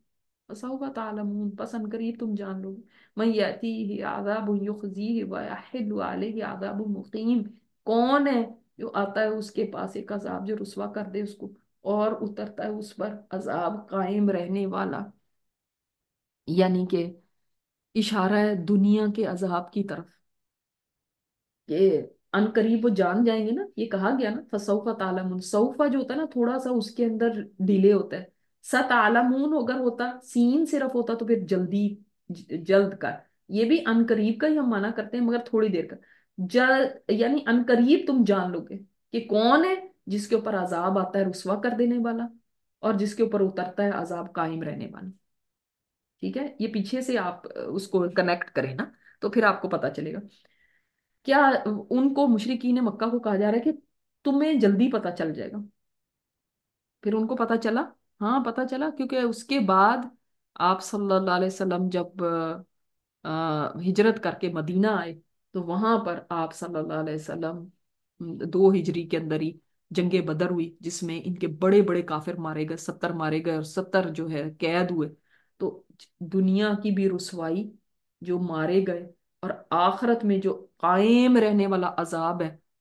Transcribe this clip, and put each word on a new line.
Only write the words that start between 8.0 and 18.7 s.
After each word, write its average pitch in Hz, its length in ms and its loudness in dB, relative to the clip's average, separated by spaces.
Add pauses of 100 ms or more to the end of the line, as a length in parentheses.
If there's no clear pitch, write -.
है 247 160 2 (380)
जो 226 80 -6
आता 202 320 -2
है 214 100 2
उसके 214 420 -4
पास 190 240 -8
एक 208 160 -10
अजाब 196 320 -6
जो 214 120 -4
रुसवा 202 380 -8
कर 208 120 -6
दे 196 160 -6
उसको 202 280 -10 (340)
और 208 300 0
उतरता 208 500 -8
है 214 80 -6
उस 214 200 -10
पर 214 400 -8
अजाब 185 580 -4
कायम 196 400 0
रहने 190 360 -2
वाला, 190 380 -4 (1400)
यानी 185 380 2
कि 175 180 0 (880)
इशारा 208 420 2
है 208 180 2 (120)
दुनिया 208 440 4